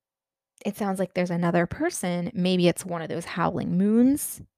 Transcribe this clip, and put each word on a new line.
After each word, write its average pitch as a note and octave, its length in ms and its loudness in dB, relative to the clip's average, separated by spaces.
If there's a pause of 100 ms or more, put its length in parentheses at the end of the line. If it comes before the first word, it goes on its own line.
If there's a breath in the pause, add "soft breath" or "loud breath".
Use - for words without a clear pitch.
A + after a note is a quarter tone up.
(640)
it G#3 140 -6
sounds G3 200 -2
like F#3 140 -2
there's F3+ 180 -2
another F3 360 2
person, F3+ 680 -4
maybe F3+ 340 2
it's F3 200 2
one E3+ 160 -6
of D#3 80 -8
those E3+ 160 -4
howling E3+ 500 -2
moons A#3 640 2 (180)